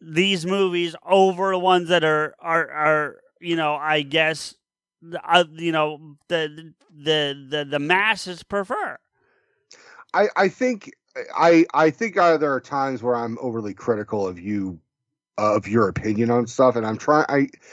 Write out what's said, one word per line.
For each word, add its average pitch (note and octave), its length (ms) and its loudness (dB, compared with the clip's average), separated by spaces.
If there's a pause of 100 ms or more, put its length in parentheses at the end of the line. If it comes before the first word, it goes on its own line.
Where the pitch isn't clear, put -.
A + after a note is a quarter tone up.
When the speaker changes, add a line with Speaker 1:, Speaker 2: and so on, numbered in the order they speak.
Speaker 1:
these E3 440 0
movies F3 520 -2 (100)
over F#3+ 460 2
the F#3 60 0
ones F3+ 300 2
that F3 140 2
are, D#3 380 0
are, E3 280 -2
are, D3+ 480 0 (240)
you E3+ 140 -4
know, D3+ 220 -2
I D3+ 260 -2
guess, D#3 540 -2 (460)
the, E3 220 -12
uh, F3 280 4
you E3 180 -4
know, D3+ 460 -2 (100)
the, D#3+ 460 -6 (180)
the, D3 580 -4
the, D3 160 -4
the C#3+ 140 -4
masses F3+ 640 -2
prefer. G3+ 560 -6 (1160)
Speaker 2:
I, G3+ 200 2
I F#3+ 140 2
think, B3+ 420 -4 (460)
I, E3 280 6 (100)
I D#3 160 4
think, G#3 260 -4
uh, E3+ 220 4
there D3 140 -2
are B2+ 80 -2
times C3+ 440 -6
where B2 100 0
I'm A#2 260 -6
overly A2+ 340 -6
critical G#2 520 -4
of F2 140 -8
you, F#2+ 400 -6 (580)
uh, G#2 160 2
of G#2 140 -2
your A2 180 4
opinion G#2+ 440 -2
on A#2+ 180 0
stuff, B2+ 260 4
and A2+ 100 -2
I'm A2 140 -4
trying, D3+ 300 2
I, C#3 200 0 (240)